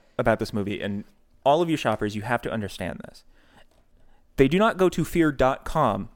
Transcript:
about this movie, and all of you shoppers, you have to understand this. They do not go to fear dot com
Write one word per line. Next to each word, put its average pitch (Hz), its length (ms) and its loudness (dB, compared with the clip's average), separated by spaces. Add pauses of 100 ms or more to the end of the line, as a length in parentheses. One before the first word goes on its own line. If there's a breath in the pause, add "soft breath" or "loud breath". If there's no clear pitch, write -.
(180)
about 117 220 2
this 110 140 -6
movie, 104 280 -4
and 101 220 -6 (420)
all 147 160 4
of 170 80 0
you 156 80 0
shoppers, 107 380 -2
you 107 80 -6
have 120 200 -2
to - 80 -6
understand 95 560 -8
this. - 160 -20 (1120 soft breath)
They 139 120 6
do 156 120 2
not 220 180 2
go 185 120 4
to 170 160 -2
fear 160 260 2
dot 131 340 0
com 110 500 0